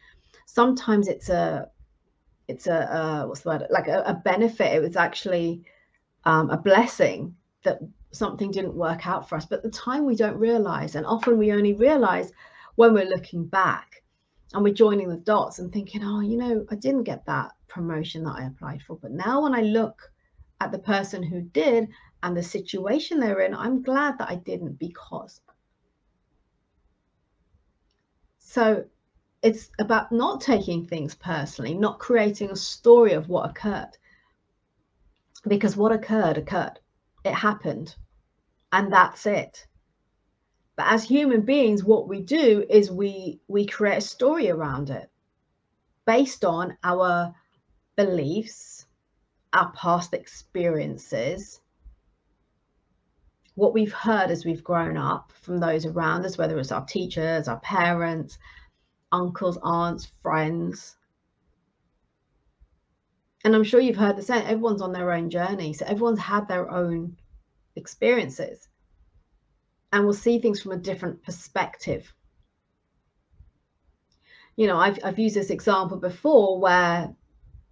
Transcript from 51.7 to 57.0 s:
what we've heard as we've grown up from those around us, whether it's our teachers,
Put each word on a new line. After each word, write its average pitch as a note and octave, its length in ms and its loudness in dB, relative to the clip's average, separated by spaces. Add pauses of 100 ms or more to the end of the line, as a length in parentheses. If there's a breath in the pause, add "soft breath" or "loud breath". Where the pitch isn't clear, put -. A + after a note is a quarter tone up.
what G3+ 180 2
we've G#3+ 180 2
heard G3+ 380 0
as E3+ 140 -4
we've E3 180 -4
grown E3 340 -2
up D3 360 -6 (100)
from F3+ 160 -6
those D#3+ 260 0
around E3 400 -2
us, F#3 140 -6
whether D#3+ 220 -2
it's C3+ 100 -6
our - 140 -4
teachers, E3 640 -4